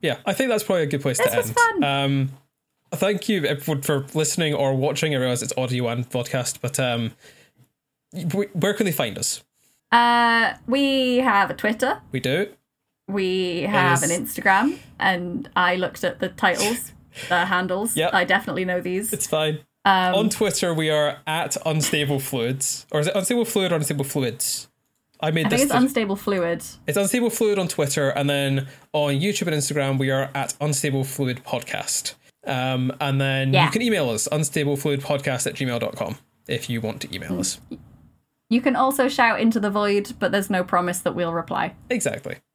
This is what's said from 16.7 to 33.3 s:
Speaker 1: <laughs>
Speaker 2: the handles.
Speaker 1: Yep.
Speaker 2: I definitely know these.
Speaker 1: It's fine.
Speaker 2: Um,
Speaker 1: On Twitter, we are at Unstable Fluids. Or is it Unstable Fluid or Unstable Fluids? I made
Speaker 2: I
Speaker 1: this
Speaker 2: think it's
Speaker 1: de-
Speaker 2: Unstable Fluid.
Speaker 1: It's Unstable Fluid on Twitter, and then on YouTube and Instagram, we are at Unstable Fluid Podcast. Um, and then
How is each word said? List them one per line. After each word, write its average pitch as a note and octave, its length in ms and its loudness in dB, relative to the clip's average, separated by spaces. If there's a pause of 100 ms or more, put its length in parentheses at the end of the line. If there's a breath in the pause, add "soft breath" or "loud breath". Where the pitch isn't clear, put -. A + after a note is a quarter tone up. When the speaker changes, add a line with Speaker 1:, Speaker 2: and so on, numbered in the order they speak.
Speaker 1:
<laughs> - 180 -14
Speaker 2:
the F3+ 180 2
handles. F#3 500 -2
Speaker 1:
Yep. D#3 180 0
Speaker 2:
I F3+ 100 4
definitely F#3 400 0
know F3+ 160 -2
these. F#3 320 -4
Speaker 1:
It's - 140 -4
fine. D#3 340 0 (260)
Speaker 2:
Um, F#3 280 4
Speaker 1:
On G#3+ 160 4
Twitter, F#3+ 420 0
we D#3 180 0
are D3+ 360 2
at D#3 300 -2 (100)
Unstable D3 540 0
Fluids. C3 720 -4
Or D3+ 80 2
is D3+ 80 2
it F#3 80 0
Unstable A3+ 300 2
Fluid F#3+ 260 0
or E3+ 40 2
Unstable D3 280 0
Fluids? - 640 -4 (520)
I D#3 100 0
made D#3+ 160 2
Speaker 2:
I - 40 2
Speaker 1:
this A#3+ 100 4
Speaker 2:
think C#4+ 100 4
it's B3 80 4
Speaker 1:
de- B3 60 6
Speaker 2:
Unstable A3 320 0
Fluid. F3 480 -2 (220)
Speaker 1:
It's D#3 100 0
Unstable G#3+ 340 2
Fluid G#3+ 280 2
on F3 100 0
Twitter, C#3+ 420 0
and C#3+ 180 0
then C#3 380 0 (260 loud breath)
on D3 220 0
YouTube F#3 340 0
and D#3 80 0
Instagram, C#3 420 0
we C3+ 120 0
are C3+ 240 0
at C#3 260 -4
Unstable C#3 440 0
Fluid B2+ 400 -4
Podcast. - 680 -6 (320 soft breath)
Um, B2+ 540 0
and C#3 200 0
then C3+ 320 0